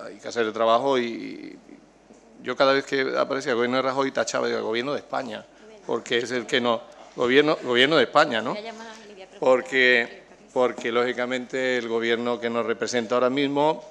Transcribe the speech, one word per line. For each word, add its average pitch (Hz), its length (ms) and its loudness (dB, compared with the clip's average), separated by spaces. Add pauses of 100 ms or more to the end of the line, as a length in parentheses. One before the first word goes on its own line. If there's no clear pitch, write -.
hay - 140 -14
que - 100 -14
hacer 117 160 -2
el 110 80 -2
trabajo 117 460 2
y 113 600 -8 (840)
yo 123 140 -6
cada 135 180 4
vez 135 100 0
que 131 340 -2
aparece 135 300 -2
el 120 80 0
gobierno 123 220 0
de 131 60 0
Rajoy 135 280 -2
tachaba 120 360 -2
de 117 120 -2
gobierno 117 320 -4
de 120 60 -4
España, 123 480 -8 (400)
porque 120 320 -2
es 120 120 -4
el 123 160 -4
que 131 140 0
no, 117 200 0 (360)
gobierno, 143 460 4
gobierno 131 340 4
de 127 80 6
España, 147 360 2
¿no? 131 140 -4 (880)
Porque, 127 800 2 (300)
porque 120 400 0
lógicamente 123 880 -2
el 117 100 -4
gobierno 117 500 0
que 117 100 -4
nos 117 160 -2
representa 113 520 -2
ahora 123 140 4
mismo, 143 600 0